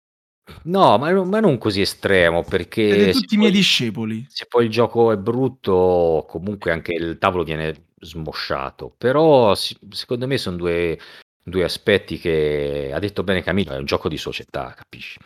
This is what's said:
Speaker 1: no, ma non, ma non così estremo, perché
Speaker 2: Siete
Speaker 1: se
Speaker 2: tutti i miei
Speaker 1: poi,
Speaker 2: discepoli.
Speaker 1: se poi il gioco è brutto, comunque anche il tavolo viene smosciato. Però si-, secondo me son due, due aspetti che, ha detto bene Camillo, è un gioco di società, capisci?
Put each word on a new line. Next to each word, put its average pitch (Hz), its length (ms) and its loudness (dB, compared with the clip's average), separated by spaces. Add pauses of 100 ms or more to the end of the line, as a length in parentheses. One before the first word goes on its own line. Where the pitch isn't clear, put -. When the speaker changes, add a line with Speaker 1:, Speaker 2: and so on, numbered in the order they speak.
(640)
Speaker 1:
no, 165 340 6
ma 147 120 -2
non, 185 180 2
ma 214 120 0
non 156 180 2
così 101 220 -2
estremo, 87 640 2
perché 98 480 -2
Speaker 2:
Siete 101 200 4
Speaker 1:
se 85 80 0
Speaker 2:
tutti - 140 -4
i 208 40 4
miei 214 120 4
Speaker 1:
poi, 196 100 2
Speaker 2:
discepoli. 113 680 -2
Speaker 1:
se - 180 -14
poi 120 200 2
il 110 40 -4
gioco 113 400 2
è 107 60 2
brutto, 92 1120 2
comunque 95 420 -6
anche 82 240 -4
il 82 240 -6
tavolo 90 240 0
viene 78 440 -6 (140)
smosciato. 76 960 -10
Però 131 600 4
si-, - 200 -8 (140)
secondo 127 380 -8
me 135 100 -2
son 92 180 -6
due, 85 400 -2 (460)
due 87 220 -2
aspetti 92 540 0
che, 73 760 -2
ha 78 60 -6
detto 98 240 -6
bene 90 180 -2
Camillo, 82 300 -2
è 67 60 -6
un 69 80 -8
gioco - 220 -2
di 76 80 -6
società, - 580 -10
capisci? - 520 -20